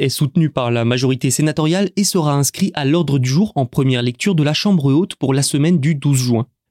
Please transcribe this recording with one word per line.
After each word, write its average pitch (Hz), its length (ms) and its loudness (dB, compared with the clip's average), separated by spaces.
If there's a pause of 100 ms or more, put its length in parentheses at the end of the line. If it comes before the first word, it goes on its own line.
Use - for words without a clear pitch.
est 143 80 0
soutenu 147 420 0
par 120 220 -2
la 117 120 0
majorité 127 460 0
sénatoriale 156 640 0
et 208 80 -2
sera 151 320 0
inscrit 143 400 -2
à 147 100 -4
l'ordre 143 360 0
du 127 80 0
jour 175 260 0
en 135 100 0
première 127 380 0
lecture 123 320 -2
de 151 80 2
la 147 120 0
Chambre 156 380 2
haute 175 220 0
pour 135 180 -2
la 139 100 0
semaine 156 360 2
du 147 160 0
douze 143 240 0
juin. 120 300 0 (220)